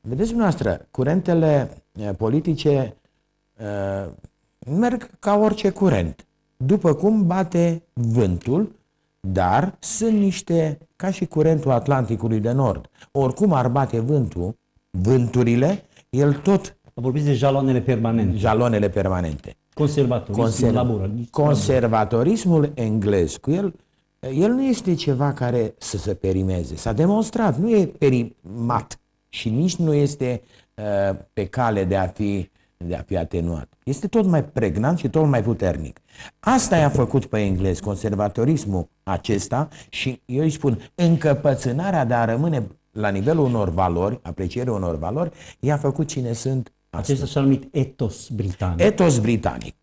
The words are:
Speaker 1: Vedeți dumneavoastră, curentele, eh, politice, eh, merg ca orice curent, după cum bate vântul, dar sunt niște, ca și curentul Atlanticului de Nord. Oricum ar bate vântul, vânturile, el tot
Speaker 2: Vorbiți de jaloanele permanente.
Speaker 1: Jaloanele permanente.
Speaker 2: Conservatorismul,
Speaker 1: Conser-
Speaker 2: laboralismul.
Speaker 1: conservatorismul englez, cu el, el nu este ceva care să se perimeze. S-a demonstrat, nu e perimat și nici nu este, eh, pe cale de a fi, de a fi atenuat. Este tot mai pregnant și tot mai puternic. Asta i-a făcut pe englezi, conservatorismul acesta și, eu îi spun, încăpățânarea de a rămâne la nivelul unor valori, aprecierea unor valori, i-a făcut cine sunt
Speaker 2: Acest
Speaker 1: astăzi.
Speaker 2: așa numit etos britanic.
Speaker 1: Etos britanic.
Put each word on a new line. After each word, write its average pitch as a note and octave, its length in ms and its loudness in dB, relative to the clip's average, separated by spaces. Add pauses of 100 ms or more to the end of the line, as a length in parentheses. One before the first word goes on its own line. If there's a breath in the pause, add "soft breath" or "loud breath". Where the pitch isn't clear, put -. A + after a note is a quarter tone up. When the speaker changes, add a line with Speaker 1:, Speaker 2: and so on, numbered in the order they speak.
Speaker 1:
Vedeți C#3+ 280 -4
dumneavoastră, G3 640 0
curentele, D#3+ 760 2 (300)
eh, G#2 180 -6
politice, C#3 800 0 (640)
eh, G2 520 -4 (720)
merg A#3+ 300 -2 (100)
ca G3+ 160 0
orice G#3 340 2
curent, G2+ 560 0 (320)
după E3+ 360 2
cum G3+ 340 2
bate E3+ 560 0 (100)
vântul, A#2 800 0 (440)
dar F#2+ 600 0
sunt A3 380 0
niște, E3+ 600 0 (180)
ca F#3 160 -4
și - 140 -4
curentul D3+ 460 2
Atlanticului A#2 680 0
de A2+ 120 0
Nord. A#2+ 380 0 (220 soft breath)
Oricum C#3 420 2
ar B2+ 140 2
bate A#2+ 320 0
vântul, A2+ 560 -2 (360)
vânturile, A#2+ 920 2 (260 soft breath)
el C#3+ 240 2
tot F#3+ 400 0 (200)
Speaker 2:
Vorbiți C3 320 -2
de C#3+ 80 4
jaloanele C3+ 480 2
permanente. A2+ 560 0
Speaker 1:
Jaloanele A2 520 2
permanente. F2+ 680 -2 (180)
Speaker 2:
Conservatorismul, B2 720 0
Speaker 1:
Conser- A#2 260 2
Speaker 2:
laboralismul. A#2 580 -2
Speaker 1:
conservatorismul C#3+ 1400 2
englez, G#2 600 0
cu - 160 -4
el, F#3 220 -2 (600)
el F#3+ 180 2
nu C4 120 0
este A3+ 300 0
ceva C#3+ 400 0
care A#2+ 440 -2
să - 200 -8
se G2 160 -4
perimeze. F#2 640 -2
S-a A2+ 180 -6
demonstrat, F#3+ 640 0
nu G3+ 120 0
e G#3 160 4
perimat A#2 1120 -2 (300)
și - 200 -6
nici D#3 260 0
nu D#3+ 180 0
este, C#3 480 0 (340 soft breath)
eh, G#2+ 80 -12 (500)
pe G2+ 120 -4
cale A2 380 0
de F#2 120 0
a F#2 120 0
fi, G2+ 420 -4 (280)
de F2 180 -6
a E2+ 60 -10
fi F#2 160 -4
atenuat. E2 500 -4 (160)
Este C#3+ 240 -6
tot A3 180 2
mai E3 180 2
pregnant A2+ 540 0
și C3+ 120 -4
tot D#3 180 2
mai B2 160 2
puternic. F2+ 580 -4 (380 loud breath)
Asta A3+ 380 2
i-a D3 120 4
făcut C3 360 0
pe G#2+ 140 -4
englezi, F#2+ 420 0
conservatorismul G#2 1080 -2 (160)
acesta G2+ 640 -4 (220 loud breath)
și, - 360 -6
eu B2+ 160 -2
îi D#3+ 80 2
spun, C#3+ 300 -2 (160 loud breath)
încăpățânarea D3+ 1120 2
de A#2+ 80 0
a A#2 120 2
rămâne B2 420 0 (240)
la G#2 180 -2
nivelul C3+ 360 2
unor A2 240 0
valori, F#2 540 0
aprecierea G2 500 -4
unor G2+ 240 -4
valori, B2+ 340 -4 (280 loud breath)
i-a D3 180 0
făcut D3 300 -2
cine B2 260 -6
sunt C3 400 -4 (180)
Speaker 2:
Acest E2 180 -6
Speaker 1:
astăzi. C#3 140 0 (140)
Speaker 2:
așa - 20 2
numit C3+ 360 2
etos C3+ 540 -4
britanic. F#2+ 520 -4
Speaker 1:
Etos F3 380 4
britanic. G#2 640 -2